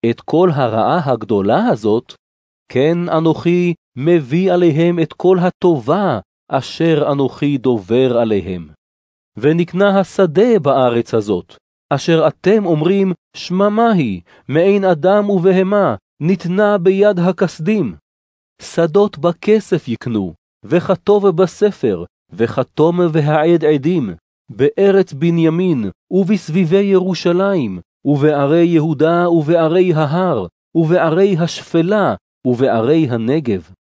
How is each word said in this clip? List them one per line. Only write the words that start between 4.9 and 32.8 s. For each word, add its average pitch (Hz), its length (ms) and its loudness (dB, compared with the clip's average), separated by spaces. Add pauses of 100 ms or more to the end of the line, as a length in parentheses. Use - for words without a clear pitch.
את 165 140 -4
כל 180 260 2
הטובה 170 800 0 (300)
אשר 147 640 0
אנוכי 139 460 -2
דובר 117 600 0
עליהם. 95 500 -2 (680)
ונקנה 175 640 0
השדה 196 580 0
בארץ 123 560 0
הזאת, 101 420 -4 (340)
אשר 156 380 0
אתם 202 380 0
אומרים, 175 460 0 (240)
שממה 208 560 0
היא, 113 280 0 (280)
מעין 190 360 2
אדם 190 460 2
ובהמה, 185 680 2 (240)
ניתנה 190 580 0
ביד 190 400 2
הכסדים. 175 760 -2 (680)
שדות 170 560 0
בכסף 175 680 -2
יקנו, 104 460 -6 (300)
וכתוב 190 640 0
בספר, 165 760 -2 (280)
וחתום 147 680 0 (120)
והעד 156 520 2
עדים, 151 460 0 (400)
בארץ 185 600 0
בנימין, 160 800 0 (200)
ובסביבי 185 720 0
ירושלים, 185 960 -2 (240)
ובערי 147 600 2
יהודה, 165 680 0
ובערי 170 640 2
ההר, 151 520 -2 (280)
ובערי 170 640 2
השפלה, 165 760 -2 (320)
ובערי 123 640 2